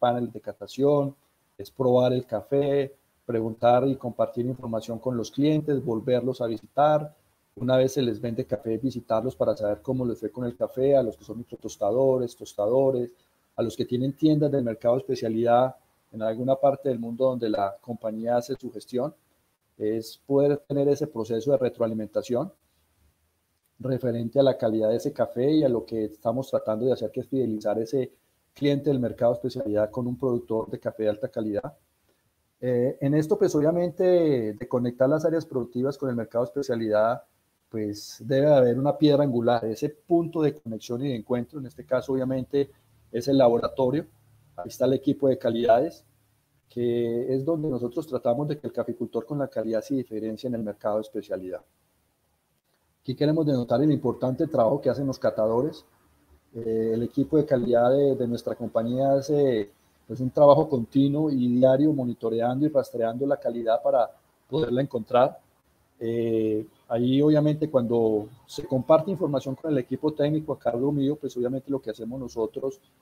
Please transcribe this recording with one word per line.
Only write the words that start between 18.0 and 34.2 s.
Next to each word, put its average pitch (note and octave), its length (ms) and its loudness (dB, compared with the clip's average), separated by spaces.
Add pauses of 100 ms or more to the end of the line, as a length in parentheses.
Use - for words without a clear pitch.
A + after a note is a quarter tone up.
hace A#2+ 240 -4
su B2 100 -12
gestión, B2 440 -6 (640)
es A2 480 -6
poder C#3+ 320 2 (100)
tener C#3 200 0
ese C#3 180 0
proceso A2+ 460 -2
de C3+ 40 6
retroalimentación A#2 960 -2 (1300)
referente A#2+ 600 -2
a C#3 40 6
la B2 140 4
calidad A2 340 2
de A#2+ 60 2
ese C#3 160 -4
café B2 400 0
y D#3 120 4
a C3+ 40 4
lo A2+ 160 0
que A2 220 -4
estamos A#2+ 440 -4
tratando A2 360 -2
de B2+ 60 2
hacer, A#2 180 -4
que B2+ 100 -6
es - 80 -12
fidelizar G#2+ 500 -2
ese B2 320 -4 (440)
cliente C#3+ 340 0
del C3+ 120 0
mercado A#2+ 320 0
de A#2+ 40 -2
especialidad G#2+ 540 -2
con B2 160 -6
un B2 120 -6
productor A#2+ 520 -2
de B2 80 -8
café A2 260 -6
de G#2+ 60 2
alta G#2+ 180 -6
calidad. G#2 460 -6 (840)
Eh, B2 400 0
en C#3+ 140 2
esto, D#3 240 2
pues, F#3+ 160 2
obviamente, D#3+ 1000 2